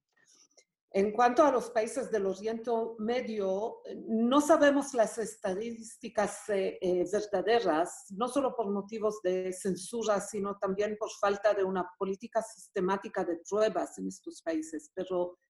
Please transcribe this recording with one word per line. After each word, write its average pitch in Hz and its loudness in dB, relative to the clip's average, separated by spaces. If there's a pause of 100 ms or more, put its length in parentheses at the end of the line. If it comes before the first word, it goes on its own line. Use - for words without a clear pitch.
(960)
En 202 4
cuanto 247 4
a 285 8
los 247 0
países 226 -2
del 202 0
Oriente 220 -4 (280)
Medio, 214 -2
eh, - -12 (100)
no 233 6
sabemos 285 6
las 220 2
estadísticas, 214 -6
eh, 190 0
eh, 180 2
verdaderas, 190 0
no 208 0
solo 254 0
por 202 -2
motivos 208 -2
de 185 0
censura, 202 -2
sino 202 -4
también 208 0
por 214 -6
falta 202 2
de 196 2
una 190 -2 (100)
política 196 -2
sistemática 196 -2
de 170 -2 (100)
pruebas 196 0
en 190 -4
estos 170 -12
países, 156 -6
pero 180 -2 (140)